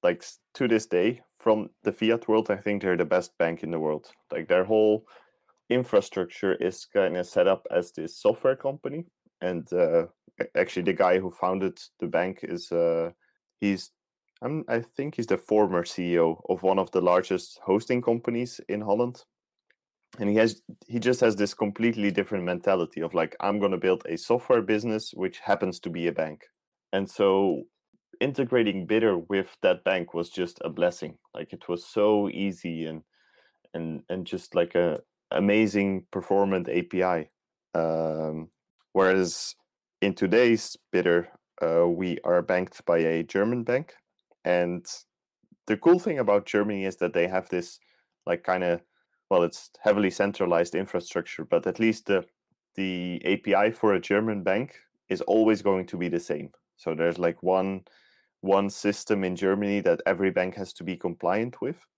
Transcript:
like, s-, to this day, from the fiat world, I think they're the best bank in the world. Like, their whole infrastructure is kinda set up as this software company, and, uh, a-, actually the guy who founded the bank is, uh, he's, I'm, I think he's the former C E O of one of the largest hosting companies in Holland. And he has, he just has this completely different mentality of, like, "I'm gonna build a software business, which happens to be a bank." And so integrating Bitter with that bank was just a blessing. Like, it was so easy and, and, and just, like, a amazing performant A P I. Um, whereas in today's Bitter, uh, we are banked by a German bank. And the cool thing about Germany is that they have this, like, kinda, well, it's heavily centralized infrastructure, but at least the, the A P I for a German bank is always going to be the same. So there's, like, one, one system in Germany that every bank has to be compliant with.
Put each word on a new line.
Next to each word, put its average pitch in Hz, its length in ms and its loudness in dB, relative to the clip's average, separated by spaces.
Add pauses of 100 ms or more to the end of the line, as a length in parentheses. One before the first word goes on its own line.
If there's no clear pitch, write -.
like, 87 200 0
s-, - 160 -20 (160)
to 127 120 -2
this 110 180 2
day, 95 360 0 (180)
from 107 300 0 (140)
the 104 80 0
fiat 113 360 0
world, 110 240 2
I 98 60 0
think 101 240 -4
they're 92 160 0
the 87 80 2
best 87 320 -2
bank 82 260 -2
in 80 80 -6
the 82 80 -2
world. 78 320 -4 (200)
Like, 85 160 -8
their 92 180 4
whole 107 400 2 (640)
infrastructure 101 880 0
is - 300 -4
kinda - 380 0
set - 240 2
up 95 240 0
as 87 200 -2
this 80 260 -10
software 131 380 0
company, 143 500 -8 (340)
and, 87 320 -6
uh, 85 360 2 (320)
a-, - 180 -4
actually 90 260 -2
the 92 100 0
guy 92 260 4
who 95 120 -6
founded 95 480 -4 (200)
the 87 80 -6
bank 87 360 -2
is, - 280 -10
uh, 85 400 0 (480)
he's, 101 320 -2 (500)
I'm, 147 260 -6
I 117 140 -2
think 139 340 -8
he's 113 120 -6
the 95 100 2
former 92 480 2
C 87 280 -4
E 85 60 4
O 82 300 2
of 92 140 -2
one 95 160 2
of 92 120 -2
the 92 100 2
largest 90 640 0
hosting 113 380 0
companies 120 680 -2
in 104 140 -4
Holland. 117 420 -2 (960)
And 104 100 -2
he 104 60 2
has, 110 260 2 (260)
he 117 120 -4
just 123 220 2
has 113 160 4
this 101 160 -2
completely 107 580 0
different 95 320 -2
mentality 87 580 -2
of, 82 120 -6
like, 80 260 -2
"I'm 101 200 -2
gonna 95 180 0
build 90 280 2
a 85 120 -6
software 120 440 2
business, 107 520 -2
which 92 260 -6
happens 95 420 -2
to 90 80 -8
be 85 180 -4
a 82 40 0
bank." 78 360 -6 (440)
And 98 180 -2
so 98 540 2 (560)
integrating 117 680 0
Bitter 107 300 2
with 95 440 -4
that 90 240 2
bank 92 280 0
was 85 160 -4
just 87 360 -6
a 82 40 -4
blessing. 82 480 -2 (160)
Like, - 200 -12
it - 160 -20
was 87 160 -4
so 104 440 2
easy 85 580 -6
and, 80 160 -10 (720)
and, 80 360 -8
and 92 180 -6
just, - 260 -10
like, 87 220 0
a 87 260 0 (300)
amazing 101 800 2
performant 98 560 0
A 85 140 0
P 90 220 -2
I. 85 260 -2 (440)
Um, 80 800 -2 (400)
whereas 92 640 2 (460)
in - 120 0
today's 113 600 2 (160)
Bitter, 87 380 2 (320)
uh, 85 260 4
we 87 380 -2
are 87 160 2
banked 90 440 -2
by 85 120 2
a 82 260 2
German 113 400 -2
bank. 127 320 -4 (480)
And 87 420 0 (840)
the 107 100 0
cool 175 220 6
thing 170 200 -4
about 101 280 2
Germany 104 380 0
is 95 120 -6
that 87 160 -2
they 87 140 2
have 92 200 -4
this, 87 320 -6 (460)
like, 85 180 -4
kinda, 90 380 0 (480)
well, 90 140 4
it's - 260 -6 (100)
heavily 104 300 2
centralized 87 640 0
infrastructure, 87 720 -6
but - 220 0
at - 120 -4
least 113 280 0
the, 95 180 0 (500)
the 90 480 -6
A 98 140 0
P 101 180 0
I 104 160 4
for 107 220 2
a 92 80 2
German 104 420 0
bank 95 320 -2 (320)
is 95 140 -4
always 107 400 4
going 95 240 0
to 92 120 -12
be 87 120 -4
the 85 100 -2
same. 76 320 -8 (240)
So 82 200 -6
there's, 82 240 -2
like, 85 240 -2
one, 95 420 0 (560)
one 98 300 2
system 104 520 -2
in 92 120 -2
Germany 101 460 0
that 85 260 2
every 95 240 2
bank 92 240 -2
has 98 180 -10
to - 100 -16
be 87 140 -6
compliant 95 640 -4
with. - 240 -8 (120)